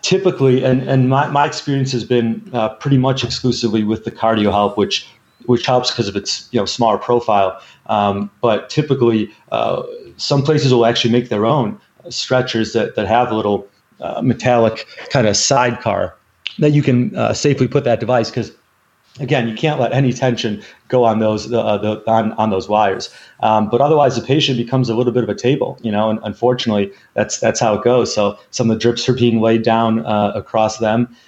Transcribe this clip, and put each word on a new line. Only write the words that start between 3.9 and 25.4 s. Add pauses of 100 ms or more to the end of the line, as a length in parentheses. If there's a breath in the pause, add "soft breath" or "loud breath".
the
cardio
help,
which, (380)
which
helps
'cause
of
its,
you
know,
smaller
profile. (260 loud breath)
Um, (100)
but
typically, (220 loud breath)
uh, (320)
some
places
will
actually
make
their
own (320 soft breath)
stretchers
that,
that
have
a
little, (320)
uh,
metallic (220 loud breath)
kind
of
sidecar (440)
that
you
can,
uh,
safely
put
that
device,
'cause (680)
again,
you
can't
let
any
tension (260 loud breath)
go
on
those,
uh,
the,
on,
on
those
wires. (300 loud breath)
Um,
but
otherwise,
the
patient
becomes
a
little
bit
of
a
table,